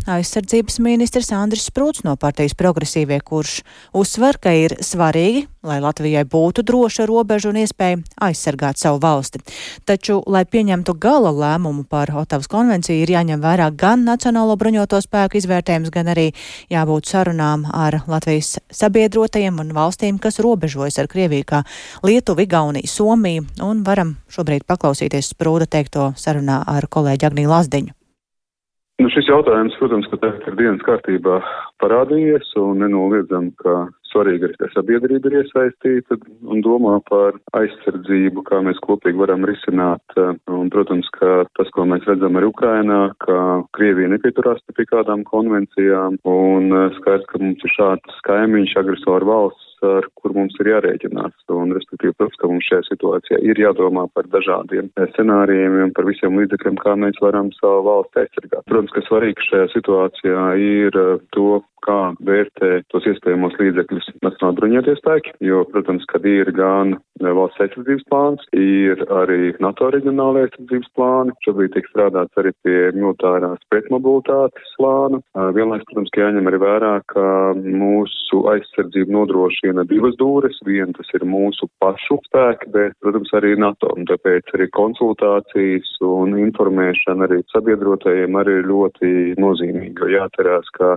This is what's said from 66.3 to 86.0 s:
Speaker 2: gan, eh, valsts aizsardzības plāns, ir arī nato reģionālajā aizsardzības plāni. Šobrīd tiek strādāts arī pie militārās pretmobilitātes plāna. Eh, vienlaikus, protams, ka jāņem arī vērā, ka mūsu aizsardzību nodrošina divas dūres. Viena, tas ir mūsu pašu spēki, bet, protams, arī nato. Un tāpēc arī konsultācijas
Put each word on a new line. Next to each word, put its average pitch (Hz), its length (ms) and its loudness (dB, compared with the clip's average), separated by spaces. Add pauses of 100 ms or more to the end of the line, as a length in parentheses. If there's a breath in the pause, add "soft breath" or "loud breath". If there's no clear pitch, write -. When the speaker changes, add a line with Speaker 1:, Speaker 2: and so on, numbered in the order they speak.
Speaker 2:
gan, 95 420 0
eh, - 320 -10
valsts 90 320 0
aizsardzības 127 480 -2
plāns, 143 320 0 (160)
ir 98 560 2
arī 90 480 0
nato 101 320 0
reģionālajā 135 560 0
aizsardzības 123 480 -6
plāni. 127 480 0
Šobrīd 98 320 0
tiek 107 160 -2
strādāts 92 480 0
arī 95 140 0 (100)
pie 90 320 2
militārās 90 640 -2 (160)
pretmobilitātes 131 1040 0
plāna. 135 400 0 (160)
Eh, 95 240 -2
vienlaikus, 110 320 -2
protams, 98 240 -6
ka 104 60 0
jāņem 101 260 2
arī 92 160 0
vērā, 104 440 2
ka 95 520 0
mūsu 98 880 0
aizsardzību 101 640 -2
nodrošina 92 720 0
divas 104 300 2
dūres. 135 400 0 (100)
Viena, 98 300 -2
tas - 200 -12
ir 90 120 0
mūsu 98 400 -2 (160)
pašu 98 380 0 (100)
spēki, 123 400 2
bet, 104 220 0 (100)
protams, 104 320 -2
arī 104 240 4
nato. 104 380 0
Un 87 100 -8
tāpēc 90 360 0 (120)
arī 92 160 0
konsultācijas 101 1300 0